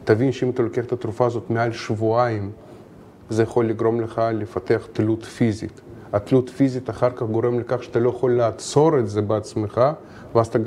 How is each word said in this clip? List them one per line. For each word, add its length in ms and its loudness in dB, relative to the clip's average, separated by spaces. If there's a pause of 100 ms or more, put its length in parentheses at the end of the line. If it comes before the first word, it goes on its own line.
תבין 280 4
שאם 180 -2
אתה 140 0
לוקח 220 -2
את 60 -6
התרופה 340 -2
הזאת 240 -4
מעל 220 0
שבועיים, 800 -2 (760)
זה 140 2
יכול 220 2
לגרום 360 0
לך 200 -4 (120)
לפתח 600 -2
תלות 300 0
פיזית. 580 -2 (320)
התלות 360 2
פיזית 400 0
אחר 220 2
כך 120 -6
גורם 360 0
לכך 240 -4
שאתה 160 -2
לא 100 4
יכול 220 0
לעצור 680 4
את 80 0
זה 140 -2
בעצמך, 600 -2 (540)
ואז 120 4
אתה 200 0